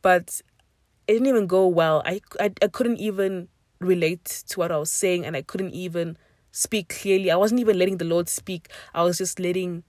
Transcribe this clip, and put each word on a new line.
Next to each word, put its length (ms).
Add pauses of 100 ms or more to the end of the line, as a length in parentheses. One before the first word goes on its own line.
But 380 (640)
it 80
didn't 140
even 180
go 200
well. 380
I, 160 (180)
I, 140 (100)
I 60
couldn't 300
even 500 (320)
relate 680
to 120
what 100
I 60
was 140
saying, 340
and 120
I 60
couldn't 300
even 440 (360)
speak 360 (120)
clearly. 300
I 60
wasn't 240
even 180
letting 200
the 60
Lord 240
speak. 400 (260)
I 80
was 160
just 220
letting 480